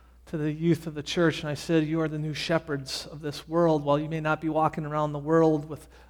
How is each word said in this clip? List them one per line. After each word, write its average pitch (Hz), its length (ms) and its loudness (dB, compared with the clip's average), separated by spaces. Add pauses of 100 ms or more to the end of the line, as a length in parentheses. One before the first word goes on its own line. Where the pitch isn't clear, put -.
(260)
to 170 100 -8
the 151 160 -2
youth 165 340 2
of 151 80 -10
the 147 80 -8
church, 165 380 2
and 156 80 -8
I 147 60 -4
said, 160 300 2
"You 160 160 -2
are 156 80 0
the 151 100 -4
new 151 160 -4
shepherds 151 720 -4
of 147 160 -16
this 147 260 -10
world. 160 340 4
While 143 160 2
you 151 100 -4
may 160 120 -4
not 156 200 0
be 160 100 -2
walking 156 360 0
around 151 260 -2
the 147 60 -6
world 156 460 4
with 156 240 -14 (220)